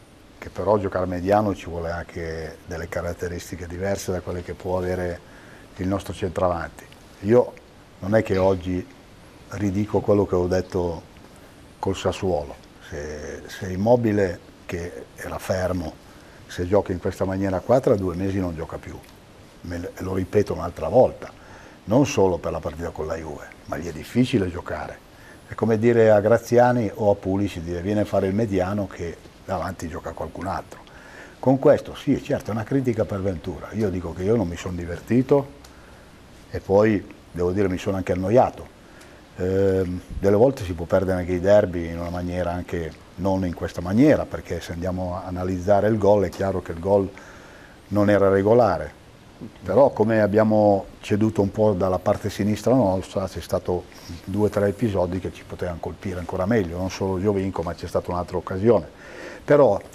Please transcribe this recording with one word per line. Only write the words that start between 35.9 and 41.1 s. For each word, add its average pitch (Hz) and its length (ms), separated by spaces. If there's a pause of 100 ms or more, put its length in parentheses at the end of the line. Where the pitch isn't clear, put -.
e 95 100
poi, 101 440 (260)
devo 90 220
dire, 98 160
mi 92 100
sono 98 180
anche 95 160
annoiato. 92 680 (560)
Ehm, 95 640 (180)
delle 101 180
volte 127 260
si 90 120
può 85 100
perdere 92 360